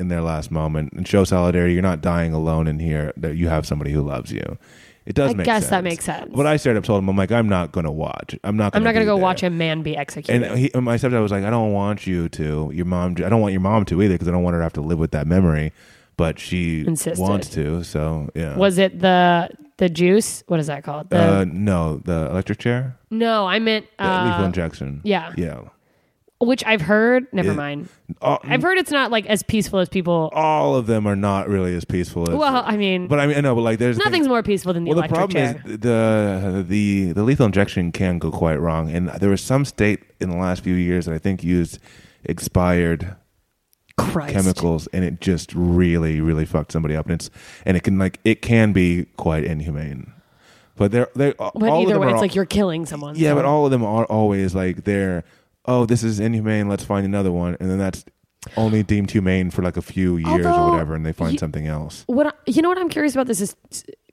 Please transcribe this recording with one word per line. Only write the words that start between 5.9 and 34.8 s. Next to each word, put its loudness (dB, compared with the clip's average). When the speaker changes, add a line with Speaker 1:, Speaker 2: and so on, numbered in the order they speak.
Speaker 2:
sense. -8
Speaker 1:
But 2
I 4
straight 2
up 0
told 2
him, 0
I'm 2
like, 2
"I'm 4
not 0
gonna -2
watch. -8
I'm -2
not 0
Speaker 2:
I'm 2
Speaker 1:
gonna 2
Speaker 2:
not 4
gonna 2
Speaker 1:
be -
Speaker 2:
go 2
Speaker 1:
there." 2
Speaker 2:
watch 0
a 0
man -2
be -6
executed. -2
Speaker 1:
And -2
he, 2
my 2
stepdad 2
was 0
like, 0
"I -2
don't 2
want -2
you 0
to. -4
Your -4
mom, 0
I -2
don't 4
want 2
your 0
mom 2
to 2
either 4
'cause -6
I 0
don't 2
want 0
her 0
to 0
have -4
to -6
live -2
with 0
that -2
memory." 2
But 0
she -4
Speaker 2:
Insisted. -4
Speaker 1:
wants -2
to, -4
so, -4
yeah. -6
Speaker 2:
Was 2
it 0
the, 4
the 2
juice? 2
What 0
is -4
that -8
called? -8
The 4
Speaker 1:
Uh, 4
no, 0
the -2
electric -4
chair? -4
Speaker 2:
No, 0
I 0
meant, 0
Speaker 1:
The -4
lethal 0
Speaker 2:
uh, 2
Speaker 1:
injection. -4
Speaker 2:
yeah. -2
Speaker 1:
Yeah. -4
Speaker 2:
Which 2
I've 2
heard, 4
never 0
Speaker 1:
It 0
Speaker 2:
mind. -6
Speaker 1:
all 2
Speaker 2:
I've 0
heard 2
it's -2
not, 0
like, 0
as 0
peaceful 0
as 0
people 0
Speaker 1:
all 2
of 0
them 2
are 2
not 0
really 0
as -4
peaceful -2
as 0
Speaker 2:
Well, 2
I -2
mean, 0
Speaker 1:
but 2
I 2
mean, 2
I 2
know, 2
but, 2
like, 2
there's 2
a 0
Speaker 2:
nothing's 2
Speaker 1:
thing 2
Speaker 2:
more 2
peaceful -2
than -2